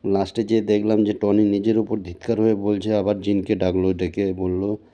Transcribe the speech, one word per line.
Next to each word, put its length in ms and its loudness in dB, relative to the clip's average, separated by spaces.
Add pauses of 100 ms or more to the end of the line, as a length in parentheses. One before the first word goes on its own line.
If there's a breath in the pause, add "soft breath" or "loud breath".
লাস্টে 400 0
যেয়ে 160 2
দেখলাম 440 2
যে 80 0
টনি 320 2
নিজের 340 2
ওপর 200 -2
ধিক্কার 420 -4
হয়ে 140 4
বলছে, 400 -2
আবার 260 0
জিনকে 340 0
ডাকলো, 380 0
ডেকে 400 -2
বলল, 440 -4 (180 soft breath)